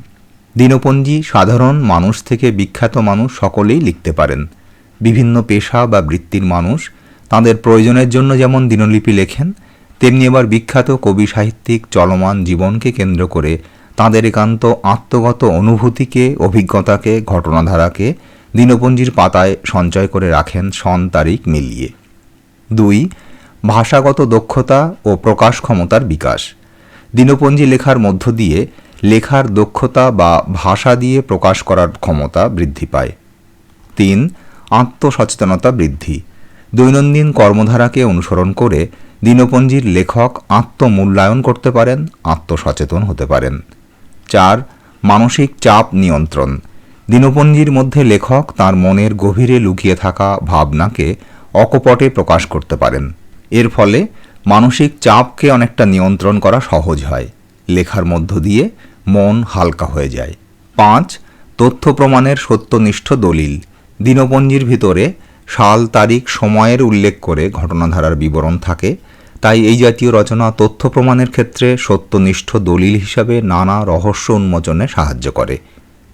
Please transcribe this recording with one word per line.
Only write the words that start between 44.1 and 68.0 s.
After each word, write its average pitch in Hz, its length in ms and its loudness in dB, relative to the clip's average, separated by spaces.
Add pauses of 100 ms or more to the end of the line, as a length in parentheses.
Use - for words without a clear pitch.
চার, 98 300 2 (460)
মানসিক 117 460 2 (100)
চাপ 107 340 2
নিয়ন্ত্রণ। 76 640 -2 (520)
দিনপঞ্জির 147 640 4
মধ্যে 135 320 0
লেখক 127 520 0
তার 95 200 2
মনের 98 380 2
গভীরে 104 440 0
লুকিয়ে 92 360 0
থাকা 98 500 -2
ভাবনাকে 78 720 -2 (380)
অকপটে 123 560 2
প্রকাশ 82 360 0
করতে - 300 -6
পারেন। 67 360 -4 (380)
এর 117 180 0
ফলে 113 380 0 (400)
মানসিক 117 540 2
চাপকে 123 500 0
অনেকটা 120 360 0
নিয়ন্ত্রণ 95 520 0
করা 101 220 2
সহজ 80 440 -4
হয়। 64 240 -6 (400)
লেখার 90 360 -2
মধ্য 85 360 -2
দিয়ে 107 300 0 (380)
মন 104 400 2
হালকা 85 380 -4
হয়ে 71 220 -4
যায়। 64 260 -10 (420)
পাঁচ, 110 420 2 (400)
তথ্য 131 360 0
প্রমাণের 135 420 2
সত্যনিষ্ঠ 110 760 -2
দলিল। 80 460 -2 (460)
দিনপঞ্জির 135 600 2
ভিতরে 117 480 0 (340)
সাল, 110 400 2
তারিখ, 117 420 0
সময়ের 110 540 0
উল্লেখ 104 380 0
করে 85 300 -2
ঘটনাধারার 85 680 -2